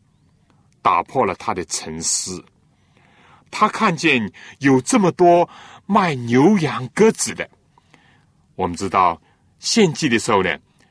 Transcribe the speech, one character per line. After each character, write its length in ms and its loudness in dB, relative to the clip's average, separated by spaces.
打 220 0
破 220 -2
了 100 -4
他 180 -8
的 120 -6
沉 360 -12
思。 440 -8
他 180 0
看 280 -2
见 360 0
有 200 4
这 200 0
么 120 2
多 360 4
卖 280 0
牛 440 2
羊 300 -4
鸽 220 4
子 240 -4
的。 140 -10
我 120 -4
们 100 -6
知 120 -6
道 320 0
献 340 0
祭 160 -4
的 100 2
时 120 -6
候 120 2
呢， 160 -4